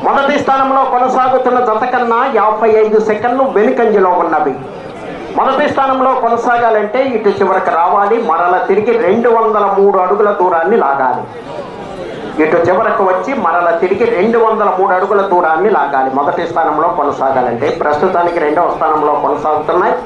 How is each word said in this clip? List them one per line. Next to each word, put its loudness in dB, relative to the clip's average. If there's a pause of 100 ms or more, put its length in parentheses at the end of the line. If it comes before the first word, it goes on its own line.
మొదటి 0
స్థానంలో 0 (120)
కొనసాగుతున్న 2 (100)
జత 0
కన్నా 0 (220)
యాభై 2 (120)
ఐదు 2 (100)
సెకండ్లు 0 (120)
వెనుకంజలో 2 (120)
ఉన్నవి. 0 (840)
మొదటి 0
స్థానంలో 0 (120)
కొనసాగాలంటే 0 (160)
ఇటు 2
చివరకు 0
రావాలి, 2 (120)
మరల 0 (100)
తిరిగి 2 (120)
రెండు 0
వందల 0 (140)
మూడు 4
అడుగుల 0 (120)
దూరాన్ని 0
లాగాలి. -2 (1200)
ఇటు 0 (100)
చివరకు 0
వచ్చి -2 (140)
మరల 2 (140)
తిరిగి 0 (100)
రెండు 2
వందల 0
మూడు 2
అడుగుల 0 (120)
దూరాన్ని 2
లాగాలి 0
మొదటి -2
స్థానంలో 0 (120)
కొనసాగాలంటే. -2 (140)
ప్రస్తుతానికి 0
రెండవ 0
స్థానంలో 0 (100)
కొనసాగుతున్నాయి. -2